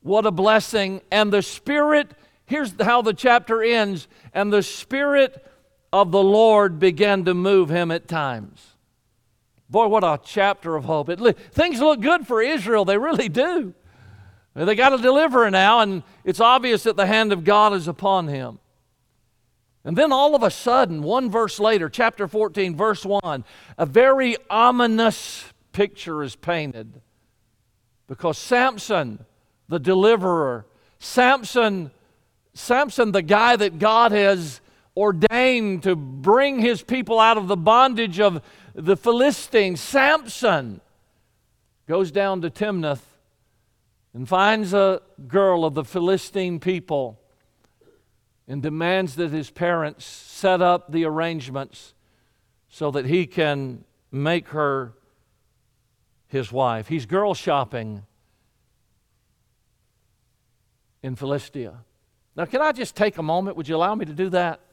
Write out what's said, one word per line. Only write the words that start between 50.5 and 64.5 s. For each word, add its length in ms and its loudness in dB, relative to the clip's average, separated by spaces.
up 300 0
the 140 -2
arrangements 880 -8
so 220 -6
that 140 -4
he 200 0
can 600 -6
make 400 -4
her 440 -4
his 240 -8
wife. 360 -2
He's 180 -6
girl 280 -2
shopping 680 -4
in 140 -10
Philistia. 640 -10
Now, 100 -6
can 160 -4
I 120 0
just 220 -10
take 220 -2
a 60 -8
moment? 340 -4
Would 120 -12
you 80 -4
allow 180 -2
me 100 -8
to 80 -14
do 160 -6
that? 300 -4